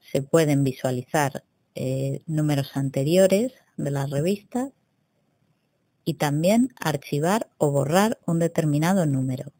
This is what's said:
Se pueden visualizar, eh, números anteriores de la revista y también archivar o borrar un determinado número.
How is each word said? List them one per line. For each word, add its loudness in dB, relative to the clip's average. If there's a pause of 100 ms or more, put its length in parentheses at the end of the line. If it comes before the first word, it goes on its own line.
(120)
Se -2
pueden 2
visualizar, -2 (300)
eh, -4
números -2
anteriores 0 (240)
de -6
la -4
revista -4 (1300)
y -4
también 2
archivar -2
o 2
borrar 2
un 0
determinado 2
número. -2